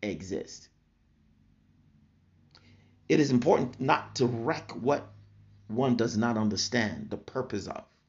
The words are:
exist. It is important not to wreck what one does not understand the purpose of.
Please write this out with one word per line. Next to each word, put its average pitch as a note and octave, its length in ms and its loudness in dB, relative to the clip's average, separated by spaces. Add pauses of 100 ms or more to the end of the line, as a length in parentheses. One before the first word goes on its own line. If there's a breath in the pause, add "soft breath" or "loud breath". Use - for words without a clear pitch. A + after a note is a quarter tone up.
exist. F#2 680 -8 (2500 soft breath)
It D#3 100 6
is C#3 120 4
important - 480 2
not C#3 380 0
to C3 80 4
wreck A#2+ 460 -2
what B2 380 -2 (580)
one B2 280 2
does A2+ 220 0
not A#2 200 2
understand G#2+ 720 0
the G2+ 80 -6
purpose A2 500 -6
of. - 160 -10 (260)